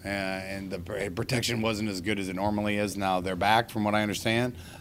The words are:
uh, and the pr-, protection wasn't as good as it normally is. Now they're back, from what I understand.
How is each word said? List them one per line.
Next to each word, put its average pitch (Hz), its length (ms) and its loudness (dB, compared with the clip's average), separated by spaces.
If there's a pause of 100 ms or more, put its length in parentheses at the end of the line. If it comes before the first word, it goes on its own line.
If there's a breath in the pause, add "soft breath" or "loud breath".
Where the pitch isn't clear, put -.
uh, 98 40 -6
and 95 640 -4
the 92 80 -4
pr-, 98 340 -6
protection 117 480 -2
wasn't 110 280 0
as 95 120 -4
good 101 200 -2
as 95 80 -4
it 92 80 -4
normally 104 400 2
is. 101 200 0
Now 95 240 2
they're 92 140 -2
back, 107 340 4
from 107 140 -2
what 104 140 4
I 107 60 4
understand. 113 520 2 (260 loud breath)